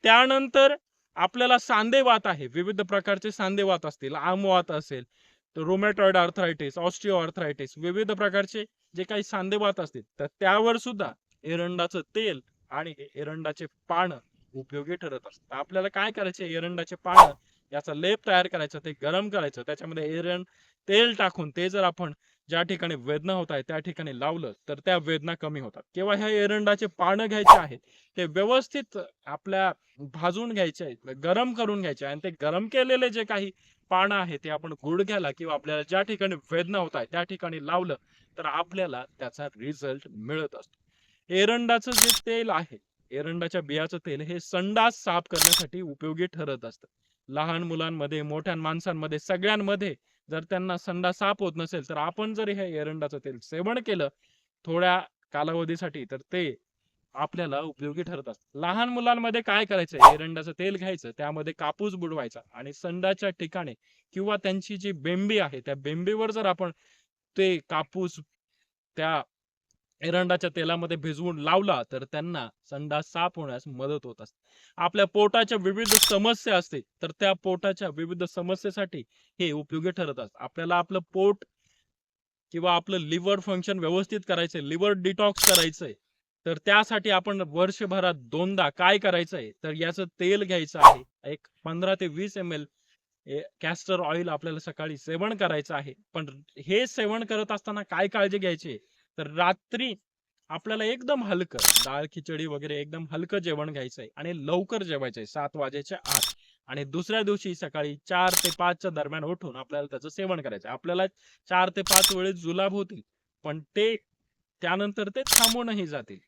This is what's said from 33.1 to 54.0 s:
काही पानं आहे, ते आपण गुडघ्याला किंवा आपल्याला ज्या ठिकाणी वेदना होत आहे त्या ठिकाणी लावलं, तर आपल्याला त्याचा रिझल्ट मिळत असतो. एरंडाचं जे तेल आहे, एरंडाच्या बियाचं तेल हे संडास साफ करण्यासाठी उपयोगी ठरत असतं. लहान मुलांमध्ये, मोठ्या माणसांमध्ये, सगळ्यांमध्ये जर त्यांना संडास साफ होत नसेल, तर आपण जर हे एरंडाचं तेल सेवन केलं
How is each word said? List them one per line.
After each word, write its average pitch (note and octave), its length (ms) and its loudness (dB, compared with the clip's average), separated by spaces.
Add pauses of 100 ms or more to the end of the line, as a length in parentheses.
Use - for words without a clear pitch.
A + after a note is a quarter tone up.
काही G3+ 280 -4 (380)
पानं F#3+ 260 4
आहे, F3 220 -2
ते D#3 120 -8
आपण D3+ 240 -4 (100)
गुडघ्याला F#3 540 0
किंवा D#3+ 160 -6
आपल्याला D3+ 300 -2
ज्या F#3+ 180 2
ठिकाणी G3 340 -2 (160)
वेदना F3 260 0
होत E3 180 -2
आहे A#2+ 100 -2
त्या E3+ 180 -4
ठिकाणी E3 440 -8
लावलं, F3 280 0 (420)
तर D3+ 80 -10
आपल्याला E3 600 -4 (140)
त्याचा C#3 280 -10
रिझल्ट C#3 640 -8
मिळत C#3+ 460 -8
असतो. - 300 -20 (440)
एरंडाचं A#3 600 2
जे A#3 340 6
तेल A3+ 240 -2
आहे, D#3+ 280 -2 (340)
एरंडाच्या E3 500 -4
बियाचं D#3 360 -4
तेल D3+ 240 -8
हे E3+ 180 -8
संडास G#3+ 640 0
साफ F3 280 0
करण्यासाठी F3 500 2
उपयोगी D#3 440 -4
ठरत C#3+ 400 -8
असतं. - 220 -16 (420)
लहान D#3+ 340 -2
मुलांमध्ये, D#3+ 580 -4
मोठ्या D#3 340 -6
माणसांमध्ये, D#3+ 640 -4
सगळ्यांमध्ये G3 760 0 (360)
जर D#3+ 120 -6
त्यांना F3+ 340 -2
संडास F3+ 400 -2
साफ G3+ 220 2
होत F3+ 160 -2
नसेल, D#3+ 340 -6
तर D#3 80 -4
आपण G#3+ 360 -4
जर G#3 160 -2
हे F#3+ 280 -4
एरंडाचं D3+ 400 -4
तेल B2+ 260 -10
सेवन G3 420 -4
केलं F3 240 0 (560)